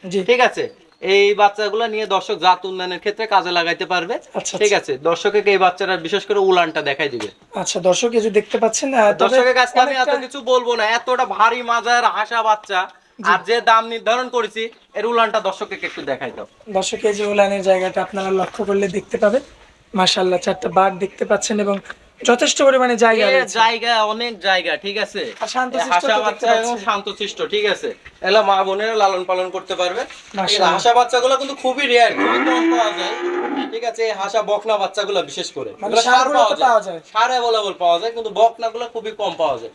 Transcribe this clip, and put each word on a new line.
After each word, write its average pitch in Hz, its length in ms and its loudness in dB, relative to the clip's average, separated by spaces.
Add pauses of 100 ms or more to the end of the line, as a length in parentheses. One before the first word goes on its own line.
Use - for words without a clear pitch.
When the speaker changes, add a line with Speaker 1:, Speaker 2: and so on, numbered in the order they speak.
(120)
Speaker 1:
জি। 196 80 0 (100)
Speaker 2:
ঠিক 247 180 4
আছে? 160 160 -2 (380)
এই 196 240 4 (160)
বাচ্চাগুলো 208 520 2
নিয়ে 214 120 -4 (100)
দর্শক 190 300 -2
জাত 180 240 4
উন্নয়নের 180 340 -8
ক্ষেত্রে 214 300 -4
কাজে 180 240 2
লাগাইতে 170 360 -2
পারবে। 180 220 -2 (240)
Speaker 1:
আচ্ছা, - 220 -8
Speaker 2:
ঠিক 208 120 4
Speaker 1:
আচ্ছা। 156 200 0
Speaker 2:
আছে? - 0 - (160)
দর্শককে 196 460 0
এই 185 100 2
বাচ্চাটার 180 420 0
বিশেষ 190 200 -2
করে 202 120 0 (100)
উলানটা 165 400 2
দেখাই 139 240 -2
দিবে। 107 160 -8 (320)
Speaker 1:
আচ্ছা, 175 160 -4 (120)
দর্শক 208 280 0
এই 214 80 0
যে 220 140 0
দেখতে 214 240 -4
পাচ্ছেন, 226 300 -2
আহ, 254 60 2
তবে 208 220 4
Speaker 2:
দর্শকের 247 380 4
কাছে 247 240 0
আমি 277 120 0
এত - 20 -2
Speaker 1:
অনেকটা 277 280 0
Speaker 2:
কিছু 277 140 -12 (120)
বলবো 240 280 2
না, 220 40 2 (140)
এতটা 254 280 0 (120)
ভারী 233 240 4 (100)
মাজার 233 320 0 (120)
হাসা 220 320 -4
বাচ্চা। 208 320 0 (440)
Speaker 1:
জি। 170 80 0
Speaker 2:
আর 185 160 2
যে 233 80 2 (140)
দাম 226 140 6 (100)
নির্ধারণ 226 420 -2
করেছি, 220 280 -4 (340)
এর 208 140 -4
উলানটা 226 360 2
দর্শককে 190 280 -6 (140)
একটু - 120 -12 (100)
দেখাই - 240 -6
দাও। 110 120 -14 (300)
Speaker 1:
দর্শক, 190 220 -4 (100)
এই 202 80 0
যে 208 140 -4
উলানের 202 380 2
জায়গাটা 185 360 0
আপনারা 190 240 -6 (120)
লক্ষ্য 180 280 -6
করলে 202 180 0 (100)
দেখতে - 260 -8
পাবেন। 208 200 2 (560)
মাশাআল্লাহ, 185 460 0
চারটা 185 320 -4
বাঘ 190 140 4 (120)
দেখতে 190 260 -8
পাচ্ছেন - 360 -2
এবং 202 120 -2 (520)
যথেষ্ট 240 280 2 (100)
পরিমাণে 254 280 4 (100)
জায়গা 226 200 4
Speaker 2:
এ, 196 80 2
Speaker 1:
রয়েছে। 247 280 0
Speaker 2:
জায়গা, 233 320 2 (200)
অনেক 233 200 -6 (140)
জায়গা, 175 260 0 (100)
ঠিক 196 120 -6 (100)
আছে? 196 160 -8 (220)
Speaker 1:
আর 220 120 -8
শান্তশিষ্ট 254 360 -2
Speaker 2:
এ, - 20 2
হাসা 233 140 2
Speaker 1:
তো - 0 -
দেখতে 214 180 2
Speaker 2:
বাচ্চা 214 220 -2 (140)
এবং 240 120 -2
Speaker 1:
পাচ্ছি। 208 140 -8
Speaker 2:
শান্তশিষ্ট, 202 520 -6 (140)
ঠিক 208 200 0
আছে? 143 160 -6 (380)
এলা 208 220 6
মা 196 80 4 (100)
বোনেরা 208 340 -2
লালন 190 280 2
পালন 185 260 0
করতে 185 260 -6
পারবে। 185 200 -2
ঠিক 285 80 -8
আছে? - 300 -14
Speaker 1:
মাশাআল্লাহ। 180 360 2
Speaker 2:
হাসা 240 240 4
বাচ্চাগুলো 247 420 2
কিন্তু 277 220 -6
খুবই 254 280 0
রেয়ার, 233 280 6
খুবই 285 280 0
কম 330 160 2 (100)
পাওয়া - 260 2
যায়, - 140 -4 (600)
ঠিক 226 160 -6
আছে? 226 200 -6
এই 214 120 -2
হাসা 202 180 -2 (100)
বকনা 208 320 0
বাচ্চাগুলো 202 380 -2 (100)
বিশেষ 170 180 -8 (100)
করে। 127 140 -8
Speaker 1:
মানে - 140 -12
Speaker 2:
এগুলো 226 220 2
Speaker 1:
ষাঁড় 247 80 4
Speaker 2:
ষাঁড় 254 140 4
Speaker 1:
গুলো 277 100 2
Speaker 2:
পাওয়া 220 120 4
Speaker 1:
তো 196 80 0
Speaker 2:
যায়। 254 80 2
Speaker 1:
পাওয়া 220 200 4
যায়। 165 120 -10 (140)
Speaker 2:
ষাঁড় 233 200 2
অ্যাভেলেবল 226 400 0 (100)
পাওয়া 170 180 4
যায়, 226 140 -4
কিন্তু 220 240 -8
বকনাগুলো 226 540 0
খুবই 220 180 -8 (100)
কম 185 200 -4
পাওয়া 139 200 0
যায়। 117 140 -14